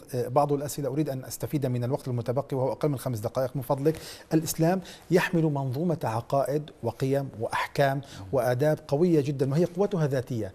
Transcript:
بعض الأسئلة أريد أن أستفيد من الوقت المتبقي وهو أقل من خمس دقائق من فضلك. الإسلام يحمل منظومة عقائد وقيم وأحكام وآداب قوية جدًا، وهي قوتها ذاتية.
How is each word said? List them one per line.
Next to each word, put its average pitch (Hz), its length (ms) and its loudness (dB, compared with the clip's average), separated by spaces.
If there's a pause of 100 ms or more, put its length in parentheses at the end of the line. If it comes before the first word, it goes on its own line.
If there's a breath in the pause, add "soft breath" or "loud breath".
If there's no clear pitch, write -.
(300)
بعض 143 240 2
الأسئلة 143 360 -4
أريد 143 200 -2
أن 131 160 -6
أستفيد 131 400 -4
من 123 180 0
الوقت 127 240 -4
المتبقي 127 500 -2
وهو 131 140 0
أقل 151 180 0
من 139 80 -2
خمس 120 220 -4
دقائق 123 360 -2
من 143 60 -4
فضلك. 143 340 0 (380 loud breath)
الإسلام 165 480 2 (300 loud breath)
يحمل 170 320 4
منظومة 143 600 0
عقائد 135 680 0 (140)
وقيم 135 460 0 (100)
وأحكام 139 640 0 (300 loud breath)
وآداب 131 560 2
قوية 160 340 4
جدًا، 135 300 0
وهي 165 140 4
قوتها 175 420 0
ذاتية. 127 480 -2